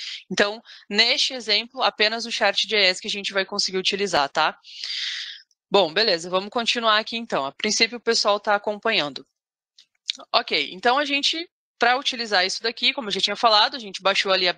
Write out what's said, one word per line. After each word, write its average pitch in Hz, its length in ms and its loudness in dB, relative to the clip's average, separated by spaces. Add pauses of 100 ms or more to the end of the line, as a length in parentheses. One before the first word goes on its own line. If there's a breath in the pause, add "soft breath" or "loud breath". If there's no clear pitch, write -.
(300 loud breath)
Então, 208 320 0 (280 loud breath)
neste 233 420 2
exemplo, 233 500 -2
apenas 220 440 0
o 233 40 -8
Chart 202 360 0
J 208 100 0
S 185 240 4
que 214 80 -8
a - 20 -4
gente 196 220 -6
vai 196 140 0
conseguir 190 320 -2
utilizar, 180 500 0
tá? 160 300 0 (1120 loud breath)
Bom, 180 200 4
beleza, 180 380 0
vamos 190 220 -2
continuar 226 480 2
aqui 220 180 -4
então. 196 300 -4
A 139 60 -8
princípio 220 440 0
o 226 40 -16
pessoal 220 380 2
tá 208 160 0
acompanhando. 202 720 -2 (1080)
Ok, 175 360 -2
então 240 280 2
a 294 80 0
gente, 285 420 -2 (300)
pra 247 180 4
utilizar 226 500 0
isso - 160 -6
daqui, 240 300 0
como 240 160 -8
eu 196 40 -4
já 190 80 -2
tinha 202 160 -2
falado, 233 380 4
a 277 40 -10
gente 196 240 -12
baixou 196 280 2
ali 185 180 2
a, 175 100 0